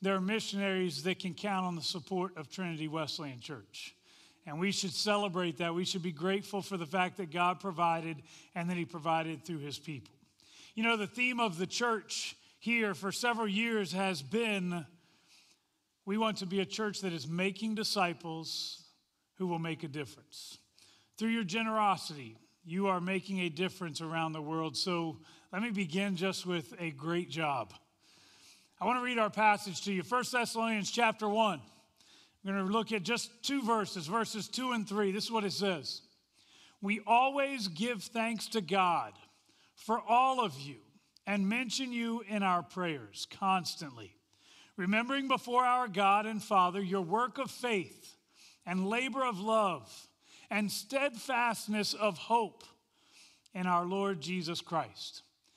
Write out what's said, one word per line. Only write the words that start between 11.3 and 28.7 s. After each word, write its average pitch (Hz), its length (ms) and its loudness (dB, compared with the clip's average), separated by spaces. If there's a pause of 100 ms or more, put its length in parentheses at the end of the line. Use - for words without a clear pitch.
of 208 180 2
the 180 100 -2
church - 680 -2 (240)
here 220 340 2
for 185 180 -4
several 233 360 0
years 208 460 0
has 185 280 0
been, 180 640 -2 (1200)
we 196 120 0
want 220 200 2
to 190 80 -4
be 190 140 0
a 185 60 2
church 202 360 -4
that 185 120 -2
is 143 120 -4
making 190 500 0
disciples 170 1080 -2 (520)
who 185 120 -2
will 170 120 0
make 165 240 -4
a 165 40 -6
difference. - 680 -12 (600)
Through 220 120 0
your 226 160 2
generosity, 185 920 0 (280)
you 185 220 0
are 185 120 4
making 185 400 -2
a 180 100 0
difference 165 520 -4
around 160 320 -2
the 156 80 -6
world. 160 340 -2
So 165 440 -2 (340)
let 185 80 -2
me 240 80 -2
begin 196 480 0
just 185 280 -2
with 175 340 -4
a 170 120 -4
great 160 380 -2
job. 139 440 -2 (1080)